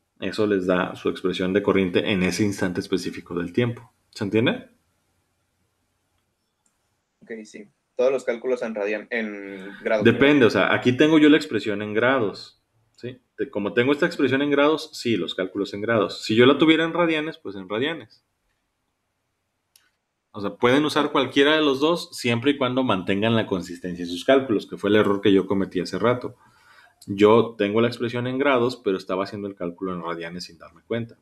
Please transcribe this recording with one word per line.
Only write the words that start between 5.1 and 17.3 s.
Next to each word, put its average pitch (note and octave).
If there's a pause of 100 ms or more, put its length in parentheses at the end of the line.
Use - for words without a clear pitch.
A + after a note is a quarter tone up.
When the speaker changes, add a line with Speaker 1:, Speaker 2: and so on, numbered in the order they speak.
Speaker 2:
Ok, - (120)
sí. G#2+ (280)
Todos B2+
los C3+
cálculos B2
en A2+
radian-, G#2
en G2+ (100)
grados, A2
Speaker 1:
Depende, C3+
Speaker 2:
¿verdad? -
Speaker 1:
o G2+
sea, F#2+
aquí B2
tengo D#3
yo D3+
la D3+
expresión G#2+
en G#2
grados, A2+ (300)
¿sí? B2+ (160)
De, -
como G2+
tengo B2
esta D#3
expresión C3
en D3
grados, C#3+
sí, A#2
los E2+
cálculos F#2+
en G2+
grados. G#2+
Si A2
yo B2
la C#3+
tuviera D#3+
en E3
radianes, D#3+